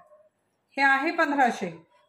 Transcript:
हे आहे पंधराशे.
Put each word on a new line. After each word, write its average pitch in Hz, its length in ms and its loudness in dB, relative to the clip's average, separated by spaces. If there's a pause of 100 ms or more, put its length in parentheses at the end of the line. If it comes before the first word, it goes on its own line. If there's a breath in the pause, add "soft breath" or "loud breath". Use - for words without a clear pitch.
(760)
हे 269 60 -2
आहे 277 280 2
पंधराशे. 262 840 -2 (140)